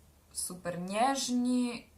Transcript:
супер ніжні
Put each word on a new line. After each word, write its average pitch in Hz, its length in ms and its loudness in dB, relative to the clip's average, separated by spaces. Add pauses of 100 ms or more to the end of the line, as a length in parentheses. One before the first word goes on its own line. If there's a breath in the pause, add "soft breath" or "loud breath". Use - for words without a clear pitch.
(340)
супер 175 460 -6
ніжні 247 1080 2 (120)